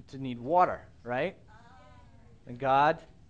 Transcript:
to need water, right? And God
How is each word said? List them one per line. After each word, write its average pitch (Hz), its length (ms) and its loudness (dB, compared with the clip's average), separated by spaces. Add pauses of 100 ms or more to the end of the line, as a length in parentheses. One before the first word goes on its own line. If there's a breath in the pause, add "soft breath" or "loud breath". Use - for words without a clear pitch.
to 135 100 -14
need 123 220 -8
water, 151 400 2 (240)
right? 131 320 -4 (1120)
And 123 100 -14
God 139 400 2 (320)